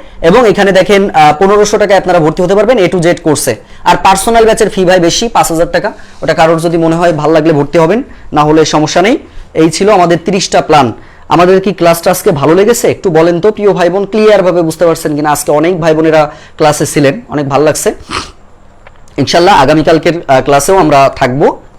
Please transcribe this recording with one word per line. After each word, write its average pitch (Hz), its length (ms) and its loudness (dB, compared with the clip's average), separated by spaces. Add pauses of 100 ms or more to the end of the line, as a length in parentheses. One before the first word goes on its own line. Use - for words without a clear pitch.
(220)
এবং 214 280 4
এখানে 196 220 0
দেখেন, 190 380 2
আহ, 151 340 2
পনেরোশো 208 340 2
টাকায় 196 220 2
আপনারা 180 200 0
ভর্তি 160 240 0
হতে 180 120 0
পারবেন 214 220 2
A 180 120 2
to 190 100 -2
Z 170 240 0
কোর্সে। 147 320 -2 (280)
আর 175 200 0
পার্সোনাল 220 420 2
ব্যাচের 214 240 2
ফি 190 160 -2
ভাই 185 140 2
বেশি, 170 280 -2
পাঁচ 185 240 -2
হাজার 170 200 -2
টাকা, 185 200 -4 (300)
ওটা 156 120 -2
কারোর 165 260 2
যদি 170 180 -2
মনে 165 180 0
হয় 175 180 0
ভাল 147 180 -2
লাগলে 165 220 2
ভর্তি 143 240 -2
হবেন, 175 260 0 (300)
না 151 100 0
হলে 151 220 2
সমস্যা 156 360 -2
নেই। 233 160 0 (360)
এই 160 160 2
ছিল 196 200 -2
আমাদের 175 360 2
তিরিশটা 185 360 -2
প্ল্যান। 139 320 0 (360)
আমাদের 180 320 2
কি 196 120 -2
ক্লাসটা 170 380 0
আজকে 180 200 -2
ভালো 143 240 0
লেগেছে? 202 360 0
একটু 156 180 -4
বলেন 170 320 0
তো 214 100 2
প্রিয় 202 220 0
ভাই 175 160 0
বোন, 196 160 -4
ক্লিয়ারভাবে 196 560 0
বুঝতে 160 240 -2
পারছেন 160 300 -2
কিনা? 151 160 -2
আজকে 147 200 -2
অনেক 160 280 0
ভাই 160 140 0
বোনেরা 156 380 0 (260)
ক্লাসে 151 280 0
ছিলেন, 147 440 -2
অনেক 143 200 -6
ভালো 139 140 0
লাগছে। 156 320 -2 (1200)
ইনশাল্লাহ 175 440 2
আগামীকালকের, 156 520 0 (140)
আহ, 131 140 2
ক্লাসেও 143 360 0
আমরা 143 380 2
থাকবো, 139 460 -2 (180)